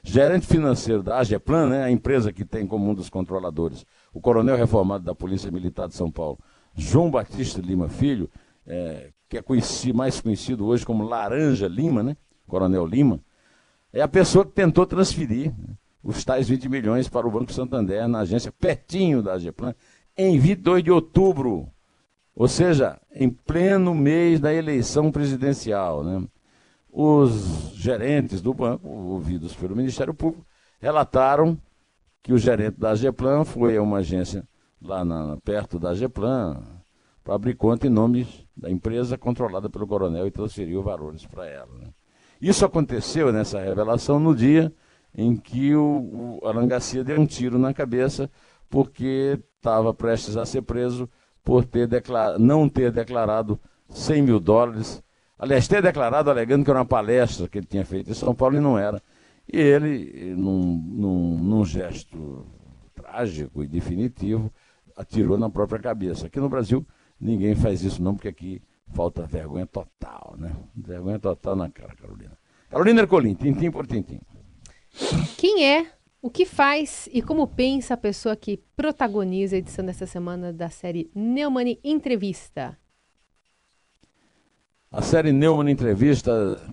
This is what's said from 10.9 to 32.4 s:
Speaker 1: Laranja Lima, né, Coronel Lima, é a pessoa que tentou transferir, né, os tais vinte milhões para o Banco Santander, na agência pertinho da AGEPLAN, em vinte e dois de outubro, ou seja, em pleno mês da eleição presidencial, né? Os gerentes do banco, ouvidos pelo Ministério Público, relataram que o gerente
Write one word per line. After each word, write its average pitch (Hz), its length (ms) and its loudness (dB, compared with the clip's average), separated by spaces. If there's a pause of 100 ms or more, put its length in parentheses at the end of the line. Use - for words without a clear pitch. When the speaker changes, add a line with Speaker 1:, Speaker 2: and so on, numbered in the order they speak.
Speaker 1:
Laranja 113 640 0
Lima, 120 340 0
né, 139 140 -4 (300)
Coronel 92 400 0
Lima, 107 340 2 (720)
é 113 80 -2
a 151 80 0
pessoa 185 360 6
que 196 80 -8
tentou 185 340 4
transferir, 151 640 0
né, 101 240 -10 (280)
os - 220 -6
tais 131 240 0
vinte 127 200 0
milhões 123 400 0
para 120 180 -2
o 117 40 0
Banco 117 220 -2
Santander, 117 560 -2
na 117 120 -2
agência 107 320 -2
pertinho 165 720 0
da 95 120 -4
AGEPLAN, 87 400 -6 (420)
em 190 220 4
vinte 180 220 4
e - 20 -16
dois 180 220 4
de 165 60 4
outubro, 156 800 2 (680)
ou 120 140 4
seja, 147 500 2 (160)
em 131 140 2
pleno 180 640 2
mês 160 460 4
da 151 140 2
eleição 151 560 0
presidencial, 127 920 -2
né? 92 200 -4 (640)
Os 113 840 2
gerentes 120 640 -2
do 120 140 -2
banco, 127 340 -4
ouvidos 90 640 -6
pelo 90 220 -8
Ministério 131 380 -4
Público, 165 320 -4 (340)
relataram 147 800 2 (640)
que 120 100 -2
o 123 60 6
gerente 107 420 2